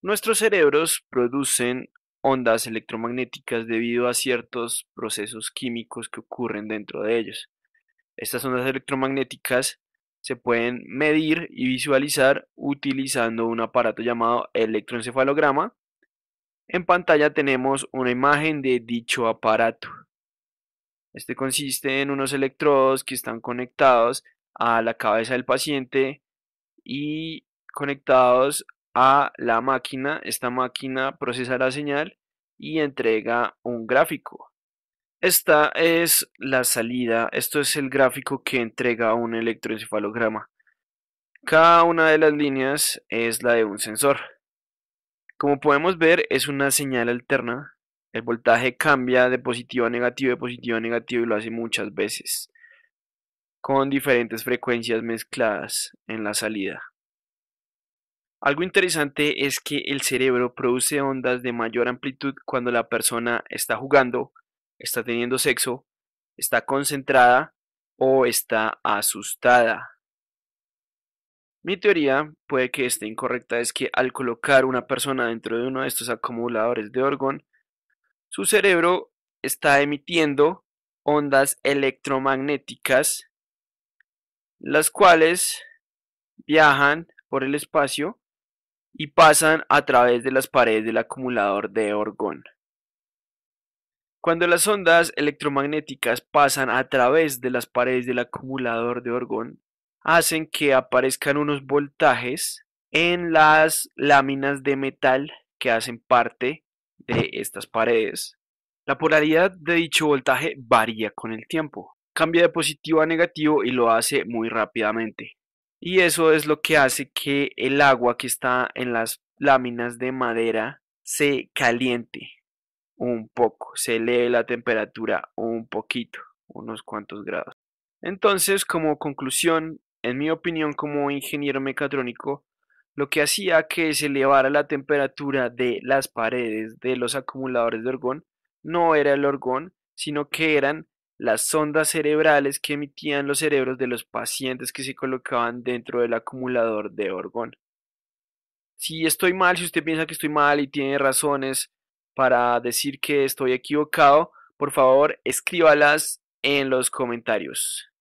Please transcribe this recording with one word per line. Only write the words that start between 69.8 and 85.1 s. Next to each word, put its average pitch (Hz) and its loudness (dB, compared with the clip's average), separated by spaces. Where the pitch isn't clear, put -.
Mi 190 -4
teoría, 151 0
puede 127 -2
que 131 -4
esté 117 -4
incorrecta, 120 -6
es 120 -4
que - -6
al 127 0
colocar 131 2
una 127 -2
persona 131 -2
dentro 113 -6
de 120 -4
uno 131 -6
de 131 -4
estos 120 -8
acumuladores 117 -4
de 131 -2
orgón, 139 -4
su - -8
cerebro 180 2
está 143 2
emitiendo 147 0
ondas 143 2
electromagnéticas, 135 -2
las - 0
cuales 170 6